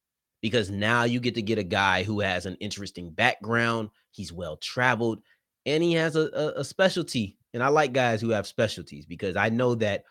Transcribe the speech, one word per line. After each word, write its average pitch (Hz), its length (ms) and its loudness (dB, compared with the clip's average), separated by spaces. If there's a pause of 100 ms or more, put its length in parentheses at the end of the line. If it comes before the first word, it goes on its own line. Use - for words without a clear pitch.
(420)
because 107 280 0
now 107 340 2
you 120 160 2
get 117 160 -2
to 117 60 -2
get 107 160 0
a 104 60 -2
guy 92 400 2
who 104 160 -2
has 92 260 -2
an 92 140 -8
interesting 92 520 -10
background. 113 760 0 (220)
He's 85 220 -12
well-traveled, 110 880 -2 (440)
and 151 160 0
he 170 120 4
has 160 220 0
a, 156 180 2
a, 151 260 -2
a 147 40 -6
specialty. 151 760 0 (180)
And 120 60 -4
I 127 60 2
like 147 260 4
guys 120 260 2
who 113 120 0
have 101 160 0
specialties 85 580 -4
because 85 300 -6
I 101 140 2
know 120 260 2
that, 104 360 0